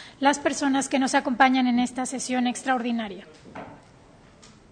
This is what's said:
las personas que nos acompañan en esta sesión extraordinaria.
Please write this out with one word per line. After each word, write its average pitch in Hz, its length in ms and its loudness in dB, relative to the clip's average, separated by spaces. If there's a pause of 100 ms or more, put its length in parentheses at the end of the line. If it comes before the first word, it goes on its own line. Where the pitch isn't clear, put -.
(180)
las 285 200 4
personas 277 500 0
que 277 100 0
nos 262 160 0
acompañan 262 520 4
en 240 120 2
esta 254 280 -2
sesión 254 400 -4
extraordinaria. 233 800 -4 (1400)